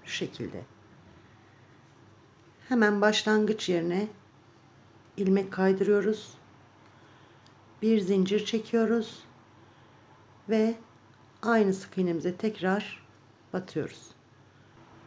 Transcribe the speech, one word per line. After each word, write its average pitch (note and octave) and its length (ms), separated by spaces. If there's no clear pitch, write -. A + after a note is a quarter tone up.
Şu - 80
şekilde. G#2+ 500
Hemen G#3 320
başlangıç G#3+ 680
yerine F3 400
ilmek F#3+ 360
kaydırıyoruz. G3 840
Bir A3 180
zincir G3 440
çekiyoruz A3+ 800
ve A3 260
aynı G#3+ 320
sık - 240
iğnemize F3 380
tekrar G#3 680
batıyoruz. - 580